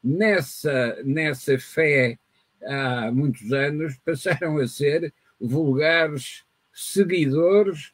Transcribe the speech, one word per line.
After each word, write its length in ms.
nessa, 1000
nessa 560
fé 580
há 480
muitos 400
anos 460
passaram 640
a 80
ser 460
vulgares 1080
seguidores 1200